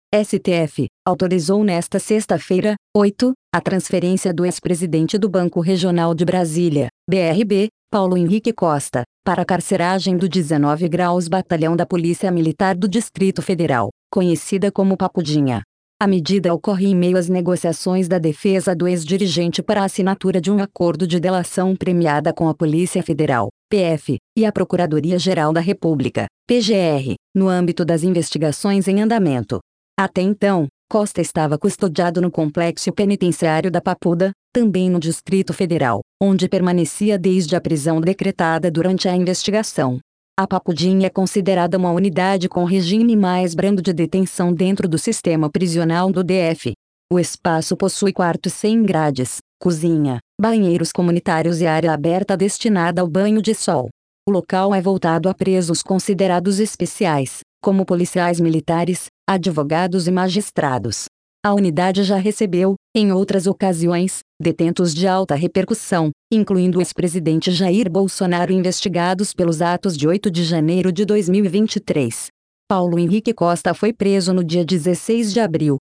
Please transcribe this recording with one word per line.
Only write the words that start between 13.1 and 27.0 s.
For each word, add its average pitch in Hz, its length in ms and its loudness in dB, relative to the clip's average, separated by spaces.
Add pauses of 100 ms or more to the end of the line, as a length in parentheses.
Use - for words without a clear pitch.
Federal, 143 480 0 (240)
conhecida 185 580 0
como 190 240 2
Papudinha. 147 680 0 (400)
A 202 60 2
medida 185 440 2
ocorre 190 360 0
em 196 60 2
meio 180 220 2
às 175 120 0
negociações 180 800 0
da 180 100 0
defesa 180 560 0
do 175 120 0
ex-dirigente 175 760 -2
para 208 180 0
a 196 40 0
assinatura 190 560 0
de 180 100 -2
um 202 100 2
acordo 175 460 -2
de 175 140 0
delação 185 540 0
premiada 165 580 0
com 165 160 0
a 151 60 0
Polícia 165 480 0
Federal, 143 460 0 (220)
P 214 60 0
F, 160 400 -2 (200)
e 220 80 2
a 208 80 2
Procuradoria-Geral 170 1000 0
da 165 80 0
República, 156 680 -2 (220)
P 240 120 2
G 214 140 2
R, 143 400 0 (200)